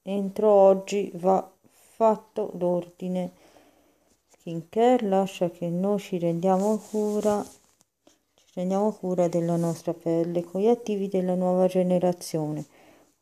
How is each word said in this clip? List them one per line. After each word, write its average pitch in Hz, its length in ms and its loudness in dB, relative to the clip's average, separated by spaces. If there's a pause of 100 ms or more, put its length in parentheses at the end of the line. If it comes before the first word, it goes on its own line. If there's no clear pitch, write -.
entro 202 480 0
oggi 196 640 4
va 180 340 0 (220)
fatto - 880 -2
l'ordine. 180 760 -4 (920)
Skincare 220 800 0
lascia 190 440 0
che 175 180 -8
noi 190 300 0
ci 190 180 -6
rendiamo 185 600 0
cura, 208 680 -2 (880)
ci - 120 -20 (100)
rendiamo 190 380 -2
cura 180 340 0
della 170 280 0
nostra 170 380 -2
pelle 170 500 -2
con 190 180 -6
gli 208 60 2
attivi 208 420 -2
della 185 260 -2
nuova 180 320 2
generazione. 175 1000 -2 (560)